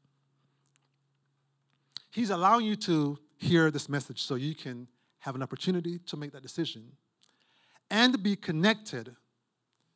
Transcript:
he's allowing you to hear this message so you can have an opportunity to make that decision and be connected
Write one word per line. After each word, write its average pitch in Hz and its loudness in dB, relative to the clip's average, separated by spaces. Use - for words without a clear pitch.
he's 220 -2
allowing 202 4
you 214 0
to 151 0
hear 160 4
this 143 -6
message 139 -6
so - -4
you 143 -4
can 123 -12
have 135 -10
an 131 -6
opportunity 170 -4
to - -12
make 147 -12
that 139 -20
decision 131 -10
and 233 4
be 202 2
connected 160 -2